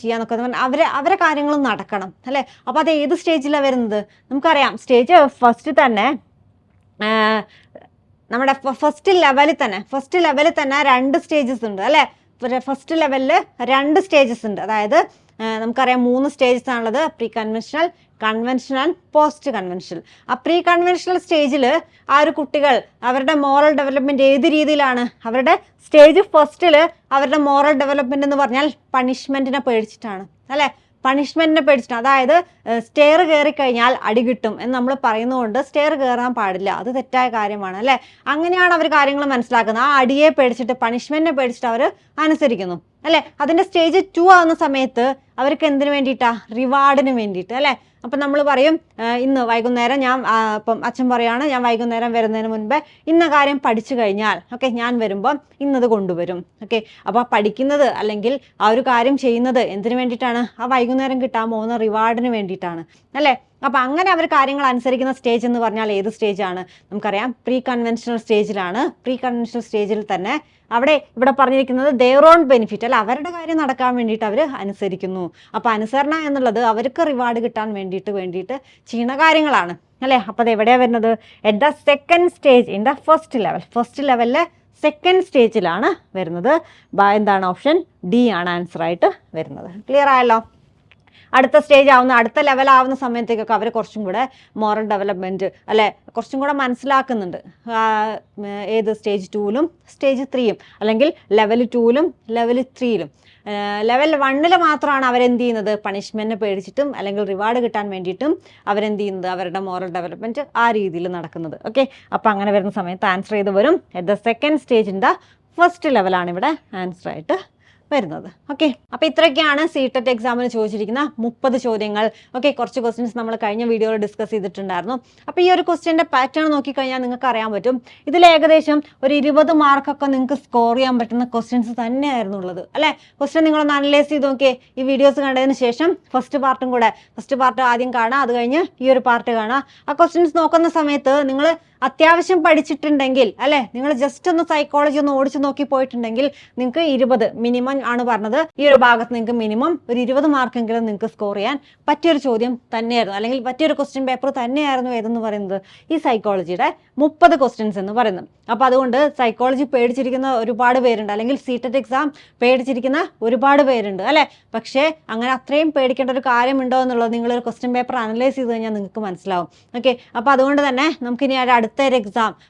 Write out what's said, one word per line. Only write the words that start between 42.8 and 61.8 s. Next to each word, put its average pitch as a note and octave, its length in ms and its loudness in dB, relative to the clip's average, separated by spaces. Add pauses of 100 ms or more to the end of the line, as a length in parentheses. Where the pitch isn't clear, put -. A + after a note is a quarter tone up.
അല്ലേ? D#4 180 2 (180)
അതിന്റെ D#4+ 220 2
സ്റ്റേജ് F4 400 2 (140)
ടു E4+ 160 2
ആവുന്ന E4 220 6
സമയത്ത് C4+ 600 0 (240)
അവർക്ക് C#4 280 0
എന്തിനു C#4+ 240 0
വേണ്ടിയിട്ടാ? B3+ 460 0 (200)
റിവാർഡിന് C4+ 540 2
വേണ്ടിയിട്ട്, G#3 440 -4
അല്ലേ? C4+ 220 0 (280)
അപ്പം A#3+ 140 -6
നമ്മൾ C#4+ 240 0
പറയും, C#4+ 380 2 (200)
"ഏഹ്, A#3 180 -2
ഇന്ന് C4 220 0
വൈകുന്നേരം A#3+ 600 0
ഞാൻ, B3+ 260 -2
ആ, A3 300 0
ഇപ്പം G#3+ 280 -4
അച്ഛൻ B3 240 -2
പറയാണ്, A#3+ 360 0
ഞാൻ C4 180 -2
വൈകുന്നേരം A#3 500 -2
വരുന്നതിന് A3 360 -2
മുൻപേ A3 300 -2 (280)
ഇന്ന E4 220 4
കാര്യം C#4+ 360 2
പഠിച്ചു A3+ 300 -2
കഴിഞ്ഞാൽ, G#3 460 -2 (140)
ഓക്കെ, B3+ 140 -4
ഞാൻ A#3+ 300 -2
വരുമ്പം A3 420 -2 (200)
ഇന്നത് C4+ 260 0
കൊണ്ടുവരും." F3+ 580 -2 (180)
ഓക്കെ, G#3+ 200 -4 (240)
അപ്പോൾ G#3 140 0
ആ B3 120 0
പഠിക്കുന്നത് B3+ 540 0 (140)
അല്ലെങ്കിൽ G#3+ 400 -4 (200)
ആ G#3+ 80 4
ഒരു A3+ 120 2
കാര്യം B3 380 2
ചെയ്യുന്നത് B3 420 0
എന്തിനു G#3 340 -2
വേണ്ടിയിട്ടാണ്? A#3+ 680 -4
ആ B3 40 -6
വൈകുന്നേരം C4 560 0
കിട്ടാൻ A3+ 280 -4
പോകുന്ന A3+ 260 -4
റിവാർഡിന് A3 520 0